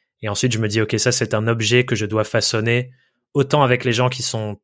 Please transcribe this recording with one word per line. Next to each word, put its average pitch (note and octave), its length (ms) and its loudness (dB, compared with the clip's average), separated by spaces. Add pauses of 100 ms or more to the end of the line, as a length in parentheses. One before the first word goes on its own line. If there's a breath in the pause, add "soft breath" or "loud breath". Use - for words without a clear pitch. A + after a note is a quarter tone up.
(220)
Et A2+ 60 -6
ensuite, A#2 240 0
je A2 60 -2
me A2+ 100 0
dis, A2 120 0
OK, G#2+ 180 0
ça, A#2+ 140 0
c'est - 220 -2
un A2 120 0
objet A#2 380 2
que B2+ 100 -4
je G#2+ 120 -2
dois G#2+ 180 0
façonner A#2 640 -2 (440 soft breath)
autant C#3+ 280 2
avec B2 220 2
les B2 80 0
gens B2 160 2
qui B2+ 140 -6
sont G#2+ 420 -6